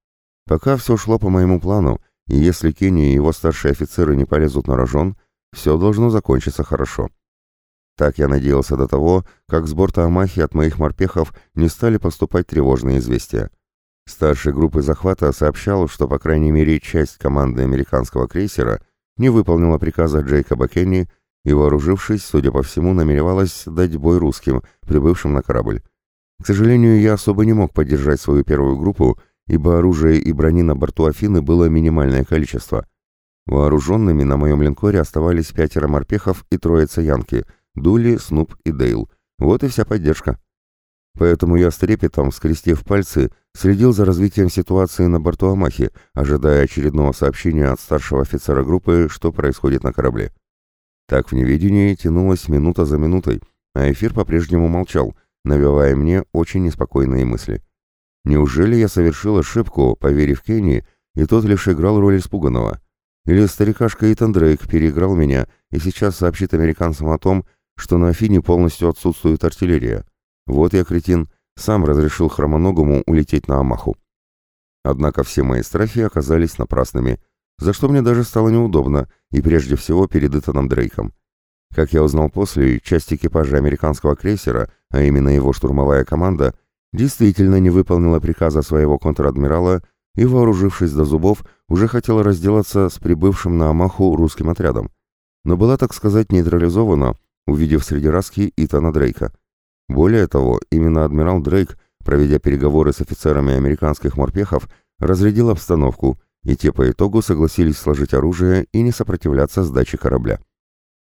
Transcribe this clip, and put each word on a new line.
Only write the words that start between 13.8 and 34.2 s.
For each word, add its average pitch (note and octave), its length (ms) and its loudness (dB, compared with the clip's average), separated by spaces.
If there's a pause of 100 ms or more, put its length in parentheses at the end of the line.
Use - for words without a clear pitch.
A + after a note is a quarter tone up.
Старший D2+ 460 -2
группы D2 300 0
захвата D2+ 500 -2
сообщал, E2+ 560 -2
что, - 200 -4
по C#2+ 120 -4
крайней D#2 320 0
мере, D#2 280 2
часть - 380 -4
команды C#2 440 -2
американского C2 640 -2
крейсера C#2 540 -4 (360)
не B2 120 2
выполнила E2+ 480 2
приказа D#2 440 -2
Джейкоба C2+ 460 0
Кенни F#2 400 0 (380)
и, C#2+ 80 2
вооружившись, D2 680 0
судя C2+ 280 0
по C2 120 -2
всему, F2 300 -2
намеревалась E2+ 720 0
дать E2 320 -2
бой E2 200 2
русским, C2+ 460 -2 (180)
прибывшим D2 520 0
на C2+ 80 0
корабль. G#1+ 400 -4 (600)
К - 60 -10
сожалению, A2+ 520 4
я G#2+ 140 4
особо G#2 320 0
не A2 80 4
мог G#2 200 0
поддержать C#2+ 460 0
свою C#2+ 240 2
первую C#2 340 0
группу, D2 420 0 (280)
ибо E2+ 300 2
оружия D#2+ 360 4
и D#2+ 180 2
брони D#2+ 320 2
на D#2 120 2
борту D#2 300 -2
Афины F2 360 0
было E2 240 4
минимальное D#2+ 580 2
количество. B1 640 -4 (580)
Вооруженными D2+ 800 2